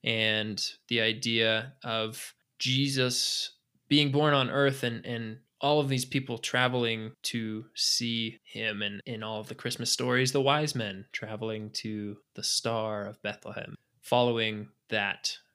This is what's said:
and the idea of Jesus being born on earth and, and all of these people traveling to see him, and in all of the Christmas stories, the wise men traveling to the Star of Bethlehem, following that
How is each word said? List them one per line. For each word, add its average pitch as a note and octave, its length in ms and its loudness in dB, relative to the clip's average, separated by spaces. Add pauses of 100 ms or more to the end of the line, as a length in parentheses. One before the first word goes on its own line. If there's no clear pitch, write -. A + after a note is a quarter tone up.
and A2 580 0 (260)
the A#2 140 2
idea A2+ 720 2 (100)
of A2+ 500 -6 (260)
Jesus C3 920 0 (360)
being C#3+ 240 6
born D3 220 6
on C3+ 160 4
earth C3+ 340 2
and, A#2 220 -4
and A#2 320 -6 (240)
all D3 180 4
of C#3 80 2
these C3 180 0
people C3 320 -4
traveling A#2 760 0 (100)
to A2 500 -4
see A#2 720 0
him, A2 380 -6
and G2+ 240 -6
in A2 180 -8
all A2 160 -6
of G#2+ 80 -12
the - 80 -10
Christmas B2+ 360 -4
stories, B2+ 420 2
the C#3 80 4
wise D3 340 4
men G#2 380 -6
traveling G#2+ 560 -6
to G#2 480 -6 (160)
the G#2 100 -10
Star A2 600 -2
of G2+ 160 -14
Bethlehem, - 540 -8 (260)
following A2+ 680 2 (220)
that G2+ 480 -2 (180)